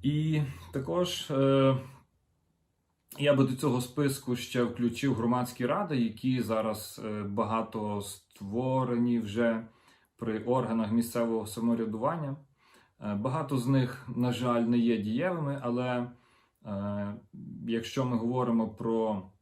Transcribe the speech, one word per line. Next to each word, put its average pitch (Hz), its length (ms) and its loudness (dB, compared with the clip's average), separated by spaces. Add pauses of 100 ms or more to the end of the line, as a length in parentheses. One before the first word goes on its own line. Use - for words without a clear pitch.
І 151 380 2 (320)
також, 165 580 -2
е, 135 460 6 (1400)
я 143 140 6
би 135 100 6
до 127 120 2
цього 127 260 2
списку 135 540 -2
ще 123 280 -2
включив 120 500 0
громадські 117 520 -2
ради, 156 320 0
які 123 440 0
зараз, 110 640 -2
е, 107 180 -6
багато 107 800 -2
створені 120 1160 -2
вже 113 480 0 (500)
при 110 220 -2
органах 113 520 0
місцевого 117 560 0
самоврядування. 117 880 -2 (680)
Е, 104 140 -4
багато 131 420 -2
з 120 100 0
них, 131 480 2
на 123 180 2
жаль, 120 280 2
не 117 160 4
є 117 200 4
дієвими, 139 640 -2
але, 123 500 -2 (540)
е, 101 500 -4 (520)
якщо 113 380 -2
ми 123 120 0
говоримо 117 520 0
про 110 540 -2 (180)